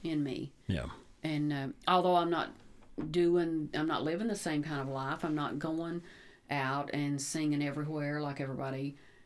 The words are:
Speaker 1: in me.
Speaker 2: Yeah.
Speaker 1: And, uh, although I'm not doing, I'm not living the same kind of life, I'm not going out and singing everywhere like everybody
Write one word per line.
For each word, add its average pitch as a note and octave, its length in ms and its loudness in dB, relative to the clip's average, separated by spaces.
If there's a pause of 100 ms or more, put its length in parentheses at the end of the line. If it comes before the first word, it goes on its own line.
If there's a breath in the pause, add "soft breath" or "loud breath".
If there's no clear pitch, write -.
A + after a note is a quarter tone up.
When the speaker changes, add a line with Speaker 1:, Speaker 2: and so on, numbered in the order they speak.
Speaker 1:
in D#3 180 0
me. C#3 300 -4 (140)
Speaker 2:
Yeah. D2 200 0 (380)
Speaker 1:
And, D3 280 0
uh, C#3 140 -2 (220)
although F3+ 280 6
I'm E3+ 140 4
not E3 200 0 (600)
doing, E3+ 640 4
I'm D#3 120 2
not D3 180 0
living F3 240 0
the G#3 80 0
same D#3 260 0
kind D3 180 -2
of C3+ 80 -4
life, C3+ 360 -4
I'm D#3 100 0
not D3 240 0
going E3 440 -2 (480 loud breath)
out C#3 420 0
and C#3+ 280 0
singing D3 420 0
everywhere D3 580 -2
like C#3+ 200 -4
everybody C3+ 560 -4 (300 loud breath)